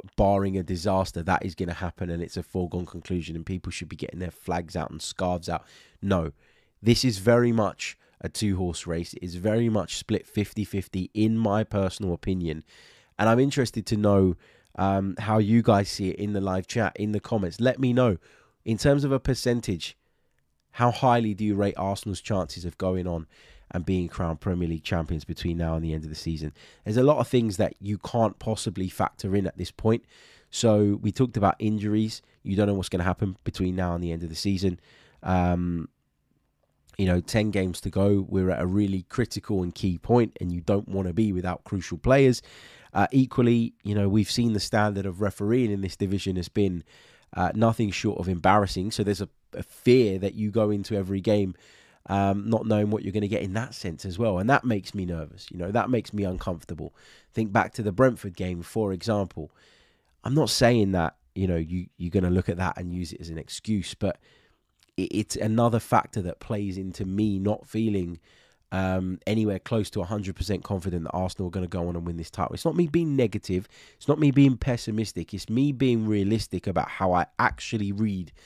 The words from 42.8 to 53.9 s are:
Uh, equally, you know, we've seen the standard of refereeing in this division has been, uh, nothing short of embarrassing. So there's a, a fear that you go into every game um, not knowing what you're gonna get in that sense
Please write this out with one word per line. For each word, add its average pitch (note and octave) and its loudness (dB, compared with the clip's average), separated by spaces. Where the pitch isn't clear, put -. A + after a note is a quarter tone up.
Uh, G2 4
equally, A#2+ 4
you G#2 -2
know, G2+ 2
we've G2+ 2
seen A#2 2
the G2 0
standard G#2 0
of F#2+ -6
refereeing G#2+ 0
in G2 -2
this F#2 -6
division F#2+ -2
has F2+ -4
been, F#2 0
uh, F2+ 0
nothing A2+ 2
short - -2
of F2 -4
embarrassing. F#2+ 2
So - -4
there's G2+ 0
a, - -10
a - -10
fear A#2 4
that F#2+ -2
you G#2+ -2
go G#2+ 2
into G#2 -2
every G2 -2
game G2+ 2
um, G2 0
not A2+ 0
knowing G#2 2
what G#2+ -2
you're G2 -6
gonna G2+ -2
get G#2 -2
in F#2 -6
that A2+ -6
sense E2 -10